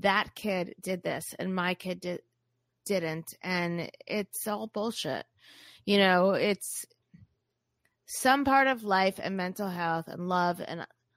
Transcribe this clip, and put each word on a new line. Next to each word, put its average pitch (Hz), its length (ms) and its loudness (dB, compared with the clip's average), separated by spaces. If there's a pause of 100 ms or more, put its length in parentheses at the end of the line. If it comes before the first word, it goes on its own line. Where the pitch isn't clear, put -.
that 196 340 2
kid 185 480 -4
did 180 200 -4
this - 360 -6
and 185 160 -4
my 180 200 0
kid 180 260 -8
di-, 180 180 -6 (680)
didn't. 165 480 -2 (100)
And 175 480 -2 (160)
it's - 400 -6
all 214 200 -4
bullshit. 202 580 -6 (600)
You 202 120 4
know, 185 340 8
it's 185 520 0 (1200)
some 269 400 2
part 269 220 6
of 247 180 0
life 190 380 2
and 190 160 -4
mental 190 300 -4
health 165 400 -2
and 180 200 -6
love 180 380 0
and 165 200 -10 (300)